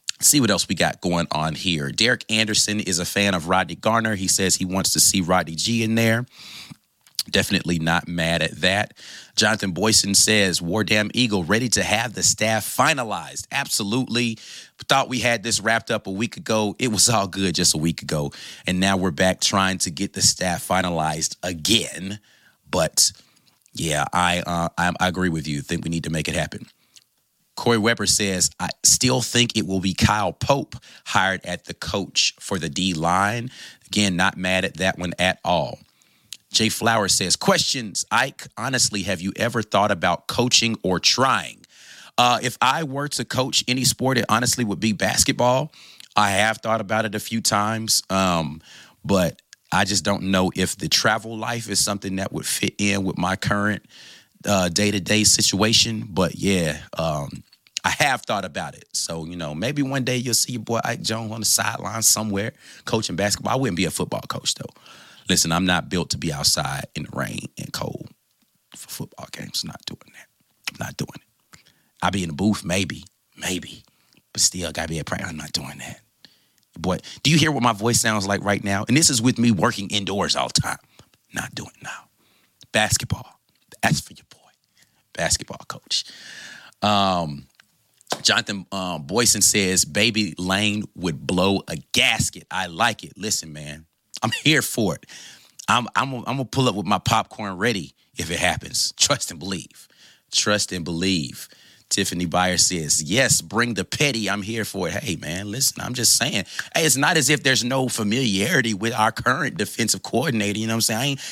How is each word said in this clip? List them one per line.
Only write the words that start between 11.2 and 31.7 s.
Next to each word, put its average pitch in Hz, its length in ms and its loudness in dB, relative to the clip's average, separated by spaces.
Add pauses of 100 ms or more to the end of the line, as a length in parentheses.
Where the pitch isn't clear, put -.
ready 110 260 0
to 98 140 0
have 104 300 0
the 90 100 -4
staff 107 420 2
finalized." 110 880 -2
Absolutely. 120 880 -2 (480)
Thought 135 220 4
we 127 100 -2
had 117 240 2
this 110 160 0
wrapped 113 320 0
up 110 160 -2
a 98 40 -4
week 104 260 -4
ago. 107 420 0
It - 80 0
was 107 220 4
all 104 180 2
good 92 260 0
just 87 220 2
a - 20 -4
week 80 240 0
ago. 73 300 -4 (340)
And 90 140 0
now 95 180 2
we're 92 140 0
back 92 300 2
trying 95 380 2
to 92 120 -2
get 92 220 -6
the 92 80 -6
staff 87 460 0
finalized 80 760 0
again. 92 760 -2 (520)
But, - 400 2 (640)
yeah, 76 400 -2
I, 87 260 2
uh, 85 380 -2
I, 87 220 2
I 92 80 2
agree 92 220 0
with 78 180 -4
you. 71 140 -4
Think 82 220 -6
we 82 60 -6
need 82 160 -2
to 78 40 -6
make 78 180 -2
it 80 80 -2
happen. 76 320 -4 (880)
Corey 117 220 4
Weber 110 260 2
says, 95 540 2
"I 90 100 -4 (140)
still 127 380 4
think 120 360 -4
it 98 100 0
will 95 140 0
be 95 120 0
Kyle 104 380 2
Pope - 460 -2 (280)
hired 95 380 2
at 87 220 -8
the - 80 -10